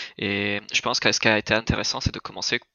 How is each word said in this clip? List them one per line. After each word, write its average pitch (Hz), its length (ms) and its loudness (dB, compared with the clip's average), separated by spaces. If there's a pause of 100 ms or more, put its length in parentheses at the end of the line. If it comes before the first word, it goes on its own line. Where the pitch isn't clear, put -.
(180)
Et 101 420 0 (140)
je - 80 2
pense 120 180 0
que 110 120 4
ce - 80 -2
qui - 80 2
a 107 100 6
été 107 160 0
intéressant, 110 480 0
c'est - 120 -2
de - 60 -10
commencer 101 400 -4 (160)